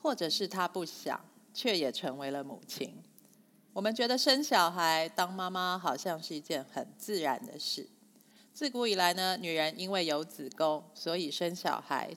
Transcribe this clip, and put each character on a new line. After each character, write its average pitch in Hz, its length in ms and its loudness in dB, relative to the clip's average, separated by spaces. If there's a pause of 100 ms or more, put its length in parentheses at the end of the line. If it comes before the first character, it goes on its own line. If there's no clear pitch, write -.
或 294 140 2
者 165 160 -2
是 185 180 0
她 185 180 0
不 175 160 -2
想， - 380 -6 (320)
却 220 240 0
也 139 160 2
成 135 240 -4
为 139 140 -6
了 139 120 -4
母 135 240 -12
亲。 - 360 -10 (720)
我 196 80 -4
们 220 120 2
觉 226 140 0
得 254 80 4
生 269 260 4
小 185 280 6
孩、 165 400 4
当 180 200 0
妈 185 200 -2
妈 180 280 0
好 170 160 0
像 165 280 -2
是 160 120 -8
一 147 60 -6
件 147 320 -2
很 - 240 -6
自 208 240 -2
然 139 240 0
的 - 140 -12
事。 - 280 -4 (680)
自 294 160 -2
古 240 160 0
以 208 80 2
来 180 180 6
呢， 185 240 2
女 175 160 -2
人 156 260 2
因 185 120 -4
为 185 160 2
有 151 180 2
子 156 320 -10
宫， 151 260 2 (120)
所 165 200 -4
以 170 160 -2
生 175 240 -2
小 156 240 0
孩 - 380 -2